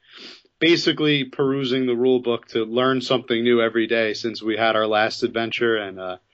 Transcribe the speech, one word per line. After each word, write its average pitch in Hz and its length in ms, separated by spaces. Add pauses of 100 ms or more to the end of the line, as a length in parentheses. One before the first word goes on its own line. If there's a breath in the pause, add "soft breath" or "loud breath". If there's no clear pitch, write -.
(680 loud breath)
basically 151 580
perusing 135 640
the 120 80
rule 127 260
book 120 260
to 117 160
learn 127 380
something 117 420
new 120 180
every 113 240
day 113 280
since 110 280
we 110 140
had 110 220
our 107 100
last 107 340
adventure, 113 540
and, 98 240
uh, 92 180 (160)